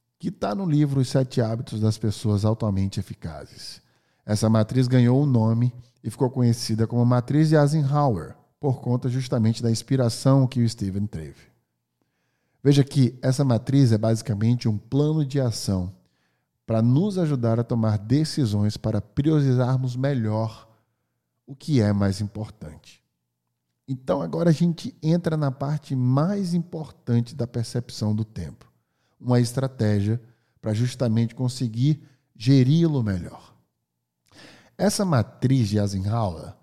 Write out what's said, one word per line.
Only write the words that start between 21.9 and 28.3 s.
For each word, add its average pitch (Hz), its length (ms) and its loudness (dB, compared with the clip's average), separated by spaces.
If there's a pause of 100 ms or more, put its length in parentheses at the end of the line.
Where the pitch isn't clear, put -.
mais 101 300 0
importante. 98 840 -12 (840)
Então 135 360 -4
agora 170 300 0
a - 20 6
gente 170 500 -2
entra 160 320 0
na 147 160 -2
parte 147 420 -6
mais 160 600 0
importante 156 840 -4
da 123 100 -4
percepção 117 720 -4
do 110 80 -2
tempo. - 480 -14 (480)